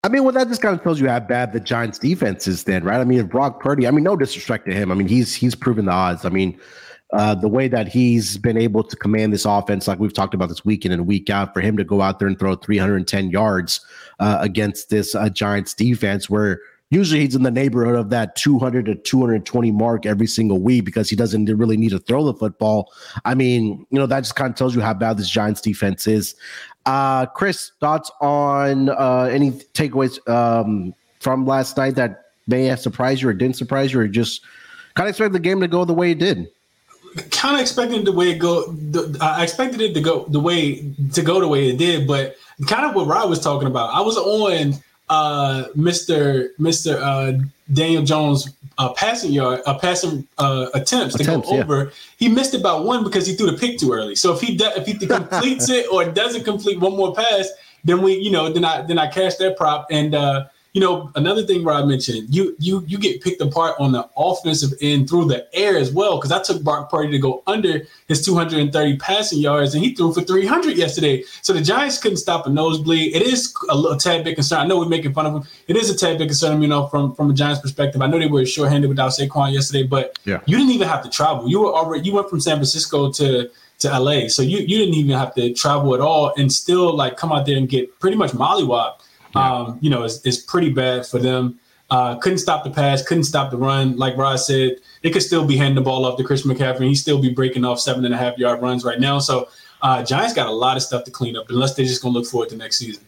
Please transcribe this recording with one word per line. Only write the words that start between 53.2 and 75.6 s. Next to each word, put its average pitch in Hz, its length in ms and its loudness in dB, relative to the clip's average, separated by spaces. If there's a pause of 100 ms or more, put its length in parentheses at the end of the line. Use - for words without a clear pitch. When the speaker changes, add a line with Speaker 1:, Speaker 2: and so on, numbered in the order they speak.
Speaker 2:
he 185 80 -2
threw 196 160 2
the - 60 -4
pick 240 200 -2
too 127 160 2
early. 107 220 -4
So 175 180 2
if - 80 -2
he 233 160 -2
de-, 214 180 0
if 185 120 -6
he 208 80 -4 (100)
completes 208 640 -2
it 247 220 0
or 180 140 2
doesn't 220 380 -2
complete 202 360 -2
one 190 180 0
more 185 160 0
pass, 208 360 0 (340)
then 175 180 2
we, 190 140 4
you 196 160 -2
know, 156 200 0
then 170 140 0
I, 160 160 -2
then 165 160 -2
I 156 100 2
cash 180 280 0
that 190 200 0
prop. 151 360 0
And, 151 240 0
uh, 139 300 0 (280)
you 190 80 2
know, 175 340 0
another 185 280 0
thing 185 200 0
Rob 147 240 2
mentioned, 123 460 -2
you, 180 240 0
you, 180 300 -2
you 185 100 -6
get 208 240 -2
picked 185 200 -4
apart 156 380 0
on 135 120 2
the 120 260 -2
offensive 147 640 -2
end 143 260 2
through 170 180 2
the 127 300 0
air 190 220 2
as 131 140 0
well, 180 280 2
'cause 135 120 -4
I 185 100 0
took 160 220 -4
Brock 147 260 -2
Purdy 151 220 -2
to 139 80 0
go 131 260 -2
under 185 420 0 (200)
his 147 180 0
two 190 100 2
hundred 165 240 0
and 143 140 0
thirty 151 240 2
passing 190 420 -2
yards, 143 360 2
and 156 80 2
he 247 100 0
threw 165 200 2
for 175 80 0
three 190 260 2
hundred 311 280 0
yesterday. 151 480 0 (200)
So 190 100 2
the 170 80 2
Giants 240 380 0
couldn't 196 180 0
stop - 300 -2
a - 20 -2
nosebleed. 156 680 0
It 170 60 4
is 247 320 0 (160)
a 143 80 4
little 156 200 2
tad 170 260 0
bit 160 120 -4
concerned. 147 280 0
I - 20 2
know 185 140 2
we're 165 80 0
making 156 260 0
fun 156 140 0
of 151 60 -2
them. 147 100 -4 (240)